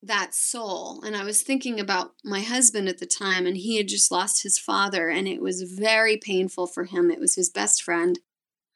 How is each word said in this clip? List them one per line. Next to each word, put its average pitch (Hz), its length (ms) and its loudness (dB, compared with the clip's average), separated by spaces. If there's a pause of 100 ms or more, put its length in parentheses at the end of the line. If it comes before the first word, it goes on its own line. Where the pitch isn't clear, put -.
that 202 320 -2
soul. 202 680 -4
And 214 120 -6
I 196 80 -4
was 208 180 0
thinking 262 380 -2
about 196 320 -2 (120)
my 196 180 -4
husband 226 480 2
at 180 100 -6
the 180 80 -8
time, 185 400 0
and 190 100 0
he 220 200 -2
had 208 100 0
just 202 240 2
lost 185 320 0
his 196 160 0
father, 196 500 0
and 190 180 0
it 185 140 -4
was 185 220 -2
very 220 520 2
painful 185 520 -2
for - 160 -6
him. 175 260 2
It - 100 0
was - 160 2
his 180 140 0
best 202 320 2
friend, 175 380 0 (560)